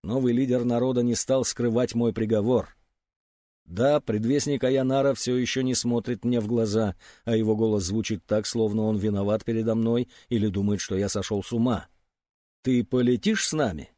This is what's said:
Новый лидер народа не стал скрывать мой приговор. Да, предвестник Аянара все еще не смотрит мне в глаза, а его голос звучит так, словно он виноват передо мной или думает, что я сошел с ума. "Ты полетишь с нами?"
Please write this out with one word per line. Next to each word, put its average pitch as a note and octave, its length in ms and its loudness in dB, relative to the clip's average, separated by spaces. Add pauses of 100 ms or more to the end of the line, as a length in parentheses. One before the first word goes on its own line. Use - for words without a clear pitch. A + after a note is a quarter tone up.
Новый B2 260 0
лидер B2 320 2
народа B2 380 0
не A#2+ 140 2
стал C3+ 280 0
скрывать A#2+ 520 0
мой A#2 180 2
приговор. A2 640 0 (880)
Да, C3 340 2
предвестник B2+ 640 0
Аянара C3+ 520 2
все B2+ 200 -2
еще B2+ 280 -2
не B2+ 120 0
смотрит A#2+ 480 -2
мне A#2+ 160 0
в G#2 80 -4
глаза, A2 480 0 (300)
а A#2 100 0
его A2 220 2
голос G#2+ 260 2
звучит G#2 420 -4
так, G#2+ 200 0
словно A2 380 0
он G#2+ 140 0
виноват G2+ 460 0
передо A2+ 320 -2
мной A#2 320 0 (220)
или A2 180 2
думает, G2+ 320 0
что - 160 -6
я G2 140 0
сошел G2+ 340 -4
с - 80 -8
ума. A#2 360 0 (760)
"Ты B2 220 2
полетишь B2+ 600 0
с - 60 -4
нами?" G#2+ 440 -4